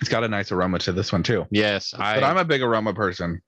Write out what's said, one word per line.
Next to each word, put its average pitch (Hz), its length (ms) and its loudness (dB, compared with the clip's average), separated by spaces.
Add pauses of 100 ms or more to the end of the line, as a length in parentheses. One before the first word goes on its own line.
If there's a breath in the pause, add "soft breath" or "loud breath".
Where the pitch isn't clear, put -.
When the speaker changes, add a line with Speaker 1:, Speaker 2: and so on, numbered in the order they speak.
Speaker 1:
It's - 100 -2
got 117 140 2
a 113 40 0
nice 101 240 -4
aroma 90 280 2
to 95 120 -2
this 95 180 -2
one 90 120 2
too. 95 280 0
Speaker 2:
Yes, 104 460 0
I 104 200 0
Speaker 1:
But 131 80 2
I'm 156 120 2
a 185 80 2
big 151 160 2
aroma 110 320 2
person. 87 560 -2